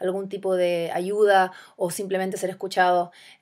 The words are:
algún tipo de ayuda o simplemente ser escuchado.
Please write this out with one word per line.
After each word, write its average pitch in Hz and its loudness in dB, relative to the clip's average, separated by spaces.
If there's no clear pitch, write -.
algún 190 -4
tipo 190 -4
de 175 0
ayuda 190 2
o 180 -2
simplemente 190 -4
ser 185 -4
escuchado. 180 0